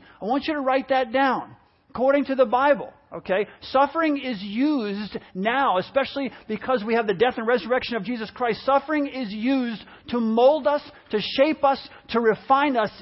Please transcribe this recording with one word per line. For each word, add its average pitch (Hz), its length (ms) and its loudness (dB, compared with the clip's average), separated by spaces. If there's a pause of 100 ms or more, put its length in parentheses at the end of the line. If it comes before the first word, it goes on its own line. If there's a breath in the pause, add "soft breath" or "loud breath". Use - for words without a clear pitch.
(220 loud breath)
I 185 40 -10
want 254 220 -2
you 320 60 -2
to 294 80 -2
write 262 280 0
that 262 220 0
down. 220 440 0 (340)
According 269 360 2
to 269 100 -4
the 254 100 4
Bible, 247 480 0 (180)
okay? 190 360 -4 (240 loud breath)
Suffering 285 500 0
is 247 180 -6
used 208 800 -2 (160 loud breath)
now, 262 460 0
especially 269 520 -4 (160 loud breath)
because 220 380 -2
we 226 80 0
have 226 140 0
the 202 60 0
death 240 240 2
and 220 100 -4
resurrection 240 480 -2
of 208 80 -4
Jesus 220 320 -6
Christ. 233 300 -4
Suffering 277 420 2
is 254 240 -8
used 233 500 -2 (280 loud breath)
to 240 100 -2
mold 240 480 4
us, 294 140 0 (280 loud breath)
to 214 100 -2
shape 285 440 0
us, 277 160 4 (300 loud breath)
to 226 100 0
refine 262 580 2
us 208 140 0 (100)